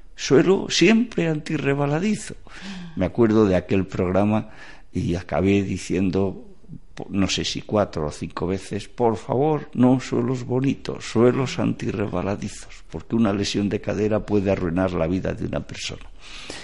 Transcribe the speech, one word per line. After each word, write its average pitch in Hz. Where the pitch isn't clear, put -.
suelo -
siempre 214
antirrebaladizo". 151
Me 90
acuerdo 110
de 92
aquel 92
programa 104
y 87
acabé 92
diciendo 92
no 95
sé -
si -
cuatro 92
o 76
cinco -
veces, 98
"Por 113
favor, 147
no 127
suelos 123
bonitos, 123
suelos 123
antirrebaladizos", 104
porque -
una 113
lesión 101
de 104
cadera 104
puede 101
arruinar 90
la 82
vida 87
de 87
una -
persona. -